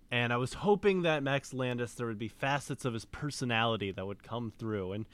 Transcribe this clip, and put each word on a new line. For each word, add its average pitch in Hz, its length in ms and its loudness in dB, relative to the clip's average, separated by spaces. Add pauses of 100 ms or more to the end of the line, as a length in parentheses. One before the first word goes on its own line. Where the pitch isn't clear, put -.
(100)
And 120 220 2
I 120 40 2
was 123 180 0
hoping 196 480 4
that 156 200 2
Max 135 320 -2
Landis, 123 400 -2
there 120 140 -4
would 110 100 -4
be 113 100 -4
facets 139 560 -2
of 123 100 2
his 113 100 -6
personality 113 880 0
that 95 140 -6
would 101 180 -8
come 113 340 -6
through. 104 340 -2
And, 107 220 -4